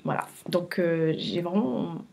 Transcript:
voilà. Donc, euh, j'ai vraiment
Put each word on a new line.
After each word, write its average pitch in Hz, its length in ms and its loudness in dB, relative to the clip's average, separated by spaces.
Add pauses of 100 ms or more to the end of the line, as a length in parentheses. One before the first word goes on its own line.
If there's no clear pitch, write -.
voilà. - 220 -2 (240)
Donc, 175 280 0
euh, 165 380 4
j'ai - 240 -2
vraiment 185 560 0 (160)